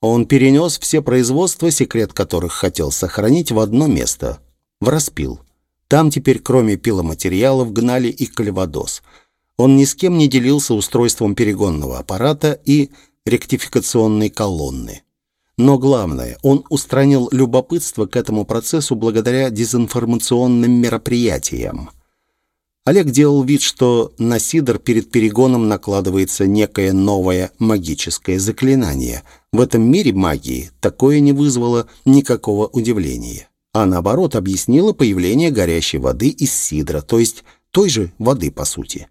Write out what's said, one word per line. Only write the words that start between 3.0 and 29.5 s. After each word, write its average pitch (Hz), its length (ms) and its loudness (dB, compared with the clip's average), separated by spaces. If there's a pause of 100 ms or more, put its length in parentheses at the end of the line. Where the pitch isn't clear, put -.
в 110 80 0
одно 113 280 2
место – 65 520 -2 (420)
в 104 60 0
распил. 127 520 -4 (480)
Там 151 240 4
теперь, 127 280 0
кроме 110 380 2
пиломатериалов, 101 960 -2
гнали 123 340 0
и 120 180 -4
кальвадос. 95 760 -6 (540)
Он 135 180 6
ни 139 100 6
с 135 100 -4
кем 180 220 0
не 151 100 4
делился 131 460 0
устройством 107 600 -2
перегонного 90 640 -2
аппарата 143 680 -2
и 143 260 2 (340)
ректификационной 110 1040 -2
колонны. 67 720 -6 (540)
Но 131 200 4
главное, 90 640 -2
он 139 280 2
устранил 139 640 2
любопытство 131 720 -2
к - 100 -8
этому 107 300 -2
процессу 131 500 -4
благодаря 117 540 0
дезинформационным 120 1200 0
мероприятиям. 113 1160 -2 (1000)
Олег 175 220 2
делал 143 320 4
вид, 139 180 2
что 120 560 0
на 117 220 0
Сидор 131 400 0
перед 113 320 -2
перегоном 117 560 2
накладывается 98 800 -2
некое 101 440 0
новое 95 680 0
магическое 92 800 -2
заклинание. 95 840 -2 (320)